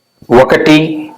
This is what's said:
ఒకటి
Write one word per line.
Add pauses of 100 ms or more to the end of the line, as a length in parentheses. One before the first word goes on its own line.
(420)
ఒకటి